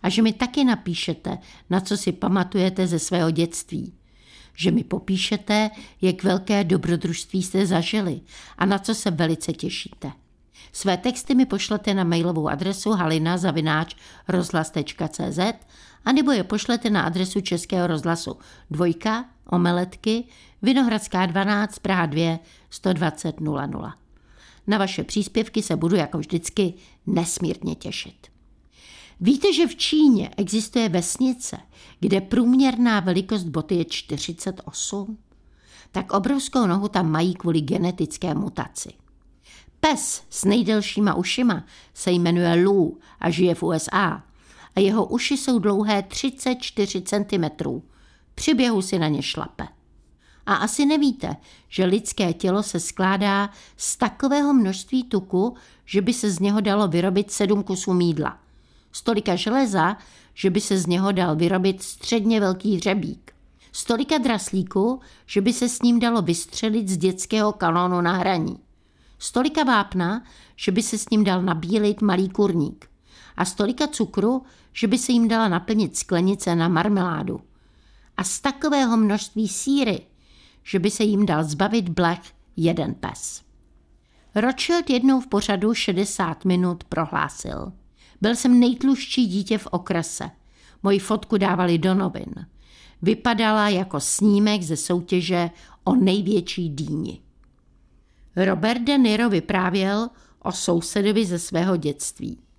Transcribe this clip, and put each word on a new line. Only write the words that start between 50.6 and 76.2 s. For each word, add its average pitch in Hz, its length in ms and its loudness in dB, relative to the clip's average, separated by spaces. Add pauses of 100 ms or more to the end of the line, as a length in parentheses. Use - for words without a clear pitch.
nevíte, 285 500 2 (340)
že 185 160 0
lidské 190 480 0
tělo 190 300 0
se 180 160 -4
skládá 196 720 0 (280)
z - 200 -6
takového 285 560 2
množství 240 500 2
tuku, 196 520 0 (300)
že 196 160 0
by 190 120 0
se 208 180 -2
z 165 80 -4
něho 202 220 2
dalo 202 260 2
vyrobit 185 440 0
sedm 202 320 0
kusů 190 300 -2
mýdla. 165 440 0 (540)
Z - 100 -14
tolika 214 340 0
železa, 202 600 0 (360)
že - 160 0
by 185 120 0
se 196 160 0
z 180 80 0
něho 185 260 2
dal 180 240 0
vyrobit 185 480 0
středně 226 560 0
velký 190 360 0
hřebík. 185 560 -4 (400)
Z - 140 -10
tolika 254 320 0
draslíku, 220 800 0 (260)
že - 160 0
by 226 120 2
se 247 160 0
s - 120 -6
ním 240 180 4
dalo 233 220 2
vystřelit 196 680 -2
z 185 80 0
dětského 190 560 0
kanónu 180 480 0
na 175 120 2
hraní. 180 460 -2 (600)
Z - 120 -10
tolika 302 320 0
vápna, 196 600 0 (320)
že - 160 -2
by 208 120 0
se 220 140 -4
s - 120 -8
ním 214 140 4
dal 185 180 2
nabílit 190 600 0
malý 190 280 2
kurník. 185 600 0 (480)
A 180 80 0
z - 80 -8
tolika 247 340 0
cukru, 196 560 0 (300)
že - 140 -2
by 208 100 2
se 254 140 -2
jim 233 160 4
dala 226 200 2
naplnit 196 500 0
sklenice 185 580 0